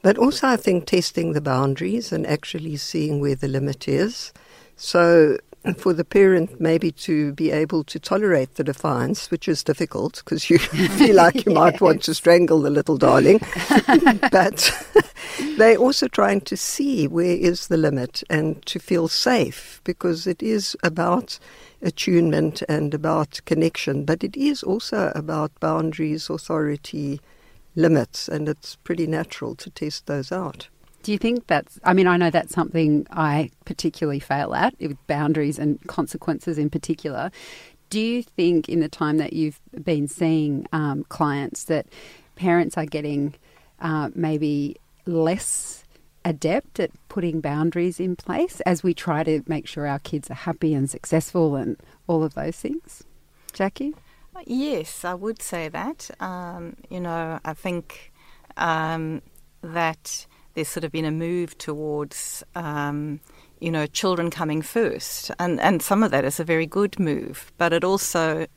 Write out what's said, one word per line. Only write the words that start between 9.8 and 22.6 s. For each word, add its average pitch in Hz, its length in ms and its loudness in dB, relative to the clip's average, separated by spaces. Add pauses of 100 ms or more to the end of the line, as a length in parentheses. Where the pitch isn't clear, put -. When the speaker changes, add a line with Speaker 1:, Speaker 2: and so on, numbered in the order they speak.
Speaker 1:
'cause - 260 -4
you 165 100 8
<laughs> 185 400 0
feel 226 160 10
like 175 300 8
you 208 60 4
might 165 300 6
want 160 220 6
to 156 80 -2
Speaker 2:
Yes. 160 60 -2
Speaker 1:
strangle 170 440 8
the 143 80 2
little 147 280 2
darling. 139 440 8 (440)
Speaker 2:
<laughs> 269 460 6
Speaker 1:
But - 400 4 (460)
<laughs> 302 400 -6
they're 220 200 10
also 254 300 4
trying 202 340 2
to - 140 -6
see 262 520 -2
where 175 280 2
is 175 320 0
the 170 100 2
limit 147 520 -2
and 156 380 -2
to - 120 -8
feel 165 280 0
safe, - 760 -2
because 175 440 -2
it 170 160 -4
is 214 400 -2
about 175 560 0 (420)
attunement 160 880 2